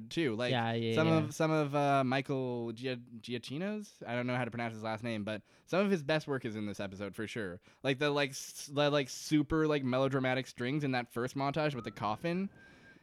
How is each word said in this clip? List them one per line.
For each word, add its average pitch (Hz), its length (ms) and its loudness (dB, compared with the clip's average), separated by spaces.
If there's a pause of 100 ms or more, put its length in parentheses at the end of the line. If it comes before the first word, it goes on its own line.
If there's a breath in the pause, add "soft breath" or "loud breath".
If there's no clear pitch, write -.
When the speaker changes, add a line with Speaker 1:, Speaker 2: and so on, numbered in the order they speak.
Speaker 1:
too. 139 260 0
Like, 120 160 0
Speaker 2:
Yeah, 117 220 2
yeah, 113 220 2
Speaker 1:
some 160 120 6
Speaker 2:
yeah. 160 120 6
Speaker 1:
of, 151 160 -2
some 160 160 2
of, 147 240 2
uh, 139 280 4
Michael 127 720 -2
Gia-, 123 260 -6 (220)
Giacchino's, 175 720 -6 (140)
I 120 100 -4
don't 123 120 0
know 123 80 0
how 127 80 2
to 117 80 -4
pronounce 120 220 -4
his 110 100 -8
last 110 200 -4
name, 110 200 -2
but 107 200 -4 (240 soft breath)
some 190 180 4
of 196 60 2
his 175 120 0
best 151 240 0
work 135 180 0
is 107 120 -4
in 107 80 -2
this 101 160 -6
episode 98 340 -6
for 107 120 -6
sure. 95 340 -6 (220 soft breath)
Like, 135 160 0
the, 147 100 2
like, 143 220 2
s-, - 420 -12
the, 147 160 4
like, 143 200 2
super, 151 580 2
like, 147 180 2
melodramatic 131 640 2
strings 139 360 -2
in 135 100 2
that 123 200 -2
first 123 240 -2
montage 139 380 0
with 113 100 -6
the 113 60 -8
coffin. 170 580 -2 (540 loud breath)